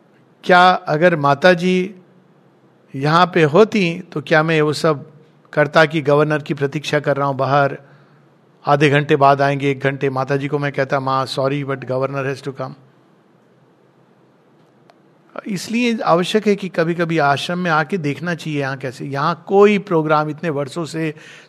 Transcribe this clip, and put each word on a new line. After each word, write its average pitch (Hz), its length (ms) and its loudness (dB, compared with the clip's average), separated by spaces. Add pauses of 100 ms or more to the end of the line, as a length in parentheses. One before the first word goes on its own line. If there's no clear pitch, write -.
(440)
क्या 180 260 6
अगर 170 460 2
माता 143 360 4
जी 185 420 0 (1000)
यहाँ 165 380 2
पे 175 80 4
होती 175 580 2
तो 156 220 -10
क्या 156 200 2
मैं 160 200 2
वो 151 100 0
सब 147 400 -2 (400)
करता 151 320 4
कि 156 160 -2
गवर्नर 147 420 2
की 156 120 -6
प्रतीक्षा 143 460 -2
कर 143 160 -2
रहा 139 100 -2
हूँ 139 100 -2
बाहर, 139 420 0 (880)
आधे 143 240 4
घंटे 147 260 2
बाद 139 260 4
आएंगे, 139 280 0
एक 135 100 -4
घंटे? 139 300 -2
माता 131 260 -4
जी 139 120 -4
को 143 100 -4
मैं 143 140 -4
कहता, 139 280 -2
"माँ, 135 260 -2
sorry, 139 380 -4
but 131 200 -8
governor 131 400 -4
has 135 240 -8
to 135 60 -10
come।" 131 180 -12 (2750)
इसलिए 226 520 -4
आवश्यक 180 480 0
है 202 100 2
कि 196 120 -10
कभी-कभी 165 500 -2
आश्रम 143 400 0
में 180 120 -2
आके 156 280 0
देखना 147 360 -6
चाहिए 156 260 -6
यहाँ 135 160 -4
कैसे। 131 280 -10
यहाँ 143 440 -4
कोई 202 300 4
program, 151 520 0
इतने 156 200 -6
वर्षों 143 340 -6
से 156 300 -6 (340)